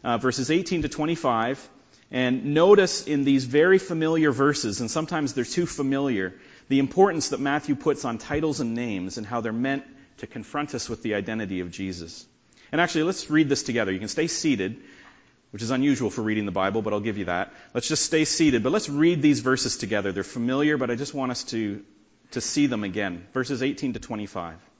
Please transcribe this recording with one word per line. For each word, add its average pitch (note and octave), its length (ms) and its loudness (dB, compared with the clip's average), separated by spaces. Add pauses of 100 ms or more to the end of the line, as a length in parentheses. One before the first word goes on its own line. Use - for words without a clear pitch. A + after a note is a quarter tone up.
uh, A#2+ 160 0
verses B2+ 320 0
eighteen F3 340 0
to D3+ 60 -2
twenty-five, C#3 800 -2 (400)
and B2+ 440 0
notice F#3 520 6
in C#3+ 200 0
these C3+ 180 4
very D#3+ 360 6
familiar D#3+ 520 2
verses, B2 480 0
and A#2 100 -4
sometimes D#3 440 -2
they're B2 100 -2
too F3 220 -2
familiar, C3+ 680 -2 (360)
the C3+ 100 4
importance E3 500 4
that C3+ 120 -4
Matthew C#3+ 340 0
puts C#3 300 -2
on A#2 120 -4
titles D3+ 440 -2
and A#2 140 -2
names G2+ 420 -4
and G#2+ 100 -10
how A#2 140 -4
they're A2 100 -4
meant C3+ 320 -2 (360)
to - 80 -12
confront D3 460 -8
us A#2+ 140 -6
with A2+ 160 -8
the G#2+ 120 -2
identity G2+ 440 -4
of F2 100 -6
Jesus. F2 560 -10 (480)
And D#3 60 0
actually, E3 240 2
let's F#3 260 -4
read D3+ 200 4
this C3+ 140 2
together. A2+ 280 0
You F#2+ 80 -2
can G#2+ 80 -8
stay E3 200 -2
seated, A#2 540 -2 (720)
which G#2 100 -12
is A#2 100 -4
unusual C3 380 2
for A2+ 120 -6
reading G#2+ 240 0
the F#2+ 80 -4
Bible, G2 280 0
but G#2 120 -2
I'll G#2 80 -2
give G#2 160 -4
you F#2+ 80 -4
that. F2 260 -4 (220)
Let's - 160 -4
just D#3 160 0
stay D#3 180 2
seated, C3+ 400 2
but C3 80 2
let's G#3 160 0
read D3+ 340 2
these C#3 200 4
verses B2+ 340 0
together. G2+ 380 -2
They're F#2+ 100 -4
familiar, C#3 540 0
but B2 120 -2
I A#2+ 60 0
just C#3 180 -8
want C3 200 -4
us - 120 -8
to, G#2+ 380 -4 (480)
to B2+ 80 -4
see D3 280 2
them A2 180 -2
again. F#2 480 -6
Verses B2+ 280 -2
eighteen C3+ 300 -2
to G#2+ 80 -8
twenty-five. G2 560 -8 (240)